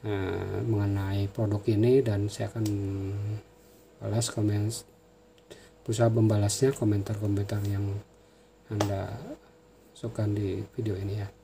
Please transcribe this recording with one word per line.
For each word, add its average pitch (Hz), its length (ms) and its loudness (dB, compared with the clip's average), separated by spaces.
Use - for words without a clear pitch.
eh, 95 640 -2
mengenai 101 640 0
produk 104 400 -2
ini, 120 320 6
dan 104 240 0
saya 104 240 -4
akan 110 160 -2
balas 110 320 0
komen, 104 400 0
berusaha 117 240 4
membalasnya, 110 640 4
komentar-komentar 104 960 0
yang 101 240 -2
Anda 101 400 -2
masukkan 113 400 -2
di 101 400 -2
video 107 240 -2
ini 98 160 -4
ya. 101 160 -6